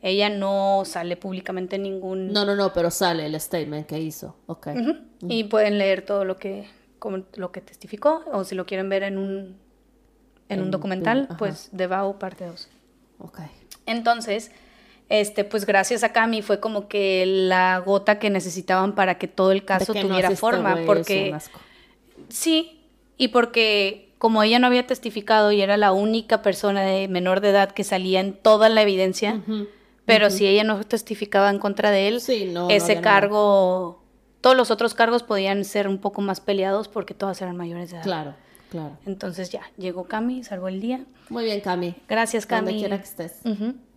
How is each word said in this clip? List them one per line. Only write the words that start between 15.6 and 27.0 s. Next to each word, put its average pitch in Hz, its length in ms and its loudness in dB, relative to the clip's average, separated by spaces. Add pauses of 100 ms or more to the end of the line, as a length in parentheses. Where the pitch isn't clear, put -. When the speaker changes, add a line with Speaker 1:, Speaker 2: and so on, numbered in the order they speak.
Speaker 1:
gracias 202 380 2
a 226 100 0
Cami 226 300 2
fue 202 160 0
como 208 280 -6
que 190 380 0
la 185 540 2
gota 196 400 2
que 214 100 0
necesitaban 185 680 0
para 185 220 2
que 190 100 -8
todo 190 240 2
el 196 100 4
Speaker 2:
De 196 40 -18
Speaker 1:
caso 196 280 0
Speaker 2:
que 202 100 -4
no 196 60 0
Speaker 1:
tuviera 185 180 2
Speaker 2:
hace 190 80 2
este - 60 -8
Speaker 1:
forma, 220 320 2
Speaker 2:
güey, 165 100 -2
es - 40 -2
Speaker 1:
porque 196 420 2
Speaker 2:
un 156 60 -6
asco. - 240 -14 (680)
Speaker 1:
sí, - 560 -2 (320)
y 254 120 2
porque 214 920 0
como 220 240 4
ella 226 160 4
no 247 80 6
había 247 200 4
testificado 214 640 2
y 208 100 4
era 196 160 2
la 208 140 6
única 214 500 2
persona 202 420 0
de 190 240 0